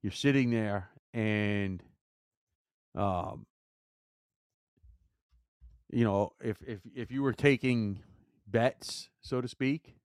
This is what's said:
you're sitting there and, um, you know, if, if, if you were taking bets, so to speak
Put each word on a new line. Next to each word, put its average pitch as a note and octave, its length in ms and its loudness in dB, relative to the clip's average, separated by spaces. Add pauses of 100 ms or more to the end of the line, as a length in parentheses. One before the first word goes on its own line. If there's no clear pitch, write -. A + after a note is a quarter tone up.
you're G2 100 -4
sitting C3+ 380 4
there G#2 400 0 (240)
and, G#2 720 0 (1120)
um, F#2 500 -4 (2500)
you A#2 120 2
know, G2+ 380 2
if, A2 240 -6
if, G#2 140 -12 (160)
if A#2+ 160 -10
you C3+ 100 -4
were C3+ 120 0
taking A#2+ 680 4 (480)
bets, - 640 -2 (120)
so B2+ 200 -4
to B2 60 -6
speak C3+ 580 -4